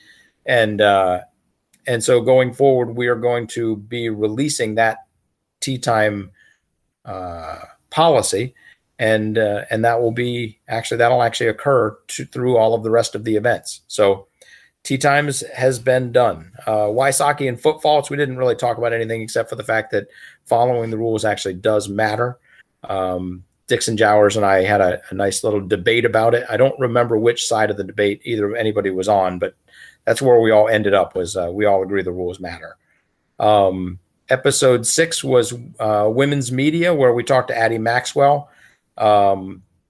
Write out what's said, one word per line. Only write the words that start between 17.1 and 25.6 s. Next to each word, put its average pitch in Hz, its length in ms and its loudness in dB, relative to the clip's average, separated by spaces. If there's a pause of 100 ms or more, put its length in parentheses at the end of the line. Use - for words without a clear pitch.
and 120 140 -6
foot 151 200 0
faults, 151 280 2
we 143 80 -6
didn't 131 200 -2
really 127 180 0
talk 117 220 -4
about 117 160 -2
anything 113 280 -4
except 113 280 -4
for - 60 -8
the 110 80 -12
fact 110 280 -2
that 101 160 -2 (380)
following 120 440 0
the 113 80 -6
rules 110 280 -2
actually 101 280 -4
does 101 360 -2
matter. 110 500 -4 (440)
Um, 92 600 -6 (240)
Dixon 117 300 -2
Jowers 104 400 4
and 104 80 0
I 98 180 4
had 101 160 2
a, 90 300 2
a - 40 -12
nice 98 300 -2
little 104 160 0
debate 104 460 0